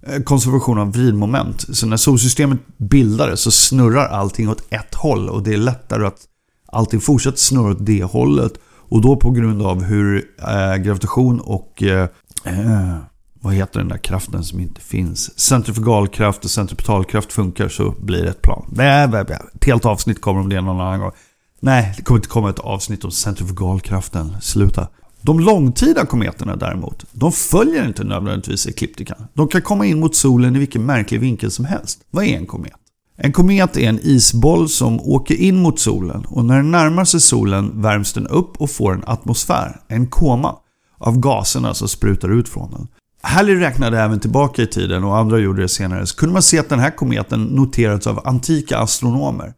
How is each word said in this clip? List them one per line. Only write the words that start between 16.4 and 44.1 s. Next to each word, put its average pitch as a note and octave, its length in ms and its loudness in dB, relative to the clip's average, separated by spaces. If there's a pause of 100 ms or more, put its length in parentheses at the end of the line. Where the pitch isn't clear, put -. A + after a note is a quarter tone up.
och - 60 -6
centripetalkraft G2+ 840 -2
funkar G2+ 360 -2
så F#2+ 320 -4
blir F2+ 220 -2
det E2+ 80 -2
ett - 120 -8
plan. - 260 4
Bä, C#3 400 2
bä, G#2+ 160 0
bä. D#2 140 -8 (160)
Ett - 100 0
helt A#2+ 200 2
avsnitt G#2+ 360 0
kommer G2 200 0
om F#2+ 80 -2
det G2 120 -2
någon F#2 200 -4
annan F#2+ 200 -4
gång. F#2+ 100 -6 (500)
Nej, A#2 360 2
det - 60 -14
kommer A#2+ 160 4
inte - 100 -2
komma G#2+ 220 0
ett F#2+ 80 -6
avsnitt G2 460 -8
om F#2 60 -6
centrifugalkraften. F#2 1300 -4
Sluta. G2+ 480 2 (340)
De D#3+ 180 2
långtida F#3+ 680 4
kometerna G2+ 500 -4
däremot, - 560 -8
de C#3+ 200 0
följer B3 540 2
inte G2+ 180 -6
nödvändigtvis G2 600 -4
ekliptikan. - 680 -10
De D3 140 2
kan F3 140 0
komma G#3 240 0
in D#3+ 140 2
mot D#3+ 160 0
solen B2 400 4
i - 20 2
vilken C3 280 -2
märklig A2+ 340 -2
vinkel A2+ 300 -2
som - 140 -6
helst. - 360 -6 (100)
Vad F#3 140 -2
är D3+ 120 0
en E2+ 100 -8
komet? - 260 -12 (440)
En C#3+ 160 0
komet F#3 440 4
är B2 120 2
en A2 140 0
isboll D3 680 4
som A#2+ 320 0
åker C#3 340 0
in F#3 280 4
mot D#3+ 180 2
solen G2 480 -2
och A#2+ 160 -2
när B2 120 4
den C#3+ 140 2
närmar E3+ 340 2
sig E3 160 2
solen G2+ 640 0
värms G#2 300 0
den A2+ 140 -4
upp - 340 -2
och - 100 -4
får G2 240 -2
en F#2 120 -6
atmosfär, - 840 -4
en A#2+ 180 0
koma, B2+ 500 2 (420)
av A#2 200 0
gaserna A#2+ 560 0
som G2+ 140 -6
sprutar G2 400 0
ut A#2 200 2
från - 220 -12
den. - 180 -12 (340)
Halley G3 320 4
räknade B2 460 0
även G#2+ 200 0